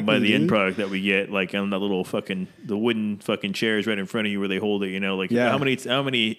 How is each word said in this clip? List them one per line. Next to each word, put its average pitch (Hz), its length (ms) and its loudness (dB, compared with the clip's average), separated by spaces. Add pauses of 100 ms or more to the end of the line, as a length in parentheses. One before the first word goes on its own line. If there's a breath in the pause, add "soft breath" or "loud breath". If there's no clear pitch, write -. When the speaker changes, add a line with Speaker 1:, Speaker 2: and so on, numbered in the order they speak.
(160)
Speaker 1:
exactly, - 40 2
Speaker 2:
the 104 140 4
end 104 80 4
Speaker 1:
dude. 170 80 2
Speaker 2:
product 95 260 2
that 98 140 -2
we 95 100 -2
get, 98 320 2
like, 95 220 -2
on 101 160 0
that 95 80 0
little 95 260 0
fucking, 95 440 -4 (180)
the 101 100 -4
wooden 107 440 0
fucking 101 340 -2
chairs 110 320 0
right 110 120 0
in 98 60 -4
front 107 220 -2
of 104 60 0
you 101 60 -2
where 98 100 -2
they 95 100 0
hold 104 260 0
it, 95 60 -4
you 95 100 -4
know, 98 160 0
like, 95 140 -2
Speaker 1:
Yeah. 120 180 4
Speaker 2:
how 127 80 2
many, 135 200 2
how 127 260 -2
many 117 360 0